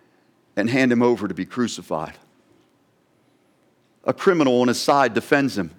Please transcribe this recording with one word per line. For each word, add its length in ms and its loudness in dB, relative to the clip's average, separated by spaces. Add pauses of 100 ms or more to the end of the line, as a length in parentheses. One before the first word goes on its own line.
(560)
and 120 -2
hand 240 0
him 120 2
over 240 0
to 80 -6
be 100 -6
crucified. 720 -8 (1900)
A 100 -2
criminal 480 2
on 80 2
his 120 -2
side 320 2
defends 420 0
him. 240 -4